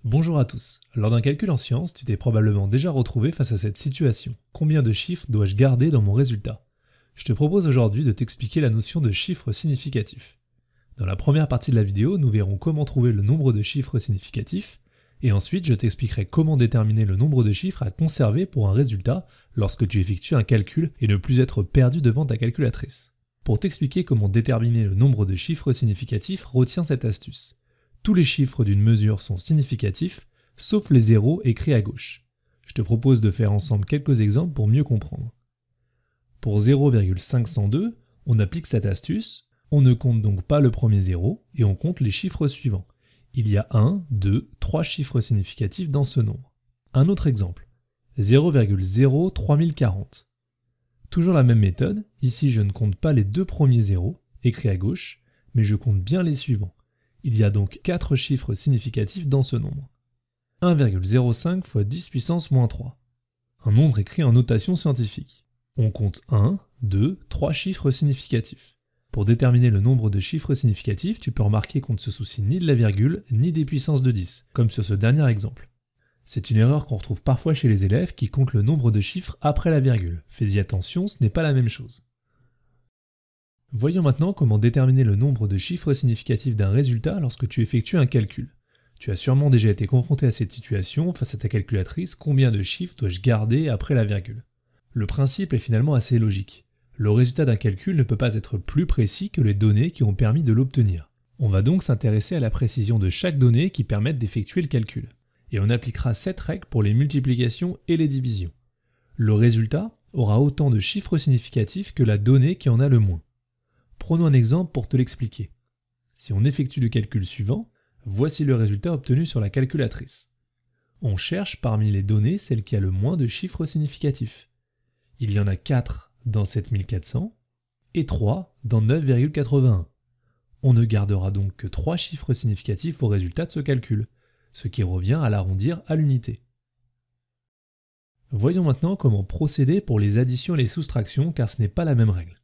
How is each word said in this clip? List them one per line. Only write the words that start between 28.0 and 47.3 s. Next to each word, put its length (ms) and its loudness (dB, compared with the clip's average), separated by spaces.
Tous 100 2
les 100 6
chiffres 400 0
d'une 180 2
mesure 400 4
sont 160 -6
significatifs, 920 -4
sauf 360 0
les 100 8
zéros 420 4
écrits 300 0
à 80 4
gauche. 440 -10
Je 60 -20
te 100 -4
propose 380 4
de 120 2
faire 200 0
ensemble 320 0
quelques 380 0
exemples 320 0
pour 160 0
mieux 160 4
comprendre. 500 -4
Pour 200 0
zéro 300 4
virgule 300 2
cinq 300 -2
cent 180 -2
deux, 300 -2
on 140 2
applique 280 -2
cette 180 0
astuce, 640 -6
on 100 4
ne 120 8
compte 280 0
donc 220 0
pas 180 2
le 100 4
premier 300 2
zéro 440 -2
et 100 2
on 100 2
compte 240 -4
les 120 0
chiffres 360 -4
suivants. 400 -4
Il 160 0
y 80 2
a 140 -2
un, 380 2
deux, 420 -2
trois 220 -2
chiffres 360 -4
significatifs 720 -4
dans 160 0
ce 160 0
nombre. 320 -4
Un 160 4
autre 180 0
exemple, 400 -4